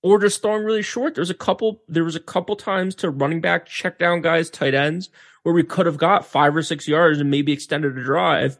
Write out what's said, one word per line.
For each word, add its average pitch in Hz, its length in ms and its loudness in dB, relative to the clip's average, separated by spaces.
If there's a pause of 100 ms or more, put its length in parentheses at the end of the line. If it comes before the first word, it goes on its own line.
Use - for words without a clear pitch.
or 196 160 6
just 202 240 2
throwing 214 220 0
really 214 180 0
short. 262 320 -4
There's 170 160 -4
a - 20 -4
couple, 214 540 -2
there 165 160 0
was 165 120 -4
a 165 40 -8
couple 185 380 -4
times 190 380 -4
to 185 140 -4
running 143 320 -2
back, 170 240 0
check - 320 -8
down 175 240 0
guys, 165 300 0
tight 135 240 0
ends, 156 340 -2 (320)
where 170 140 0
we 170 80 4
could 175 240 0
have 151 100 -2
got 180 300 2
five 147 280 2
or 160 60 0
six 151 260 -6
yards 151 320 4
and 143 120 2
maybe 143 220 2
extended 143 440 -4
a 127 60 -10
drive, 139 560 0